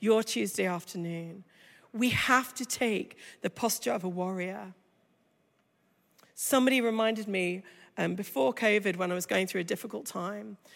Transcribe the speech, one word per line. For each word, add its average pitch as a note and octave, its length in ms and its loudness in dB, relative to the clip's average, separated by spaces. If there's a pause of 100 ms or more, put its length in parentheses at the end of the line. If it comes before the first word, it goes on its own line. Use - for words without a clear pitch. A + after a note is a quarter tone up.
your A3 200 6
Tuesday G3+ 440 -2
afternoon? E3+ 800 -6 (480)
We A#3+ 160 2
have B3+ 460 4
to B3 100 -8
take - 520 -2 (240)
the F#3+ 100 -2
posture - 420 -2
of F3 100 -2
a F#3 60 -2
warrior. F#3 640 -6 (1600)
Somebody C4 460 4
reminded A3 480 2
me, F#3 340 -2 (340)
um, F3 180 0
before B3+ 380 0
covid, G#3 440 2
when F3+ 160 0
I - 20 -2
was F3+ 120 -4
going F#3+ 200 2
through F#3 140 -2
a E3+ 40 -2
difficult G#3 400 -6
time, G#3 520 -8 (180)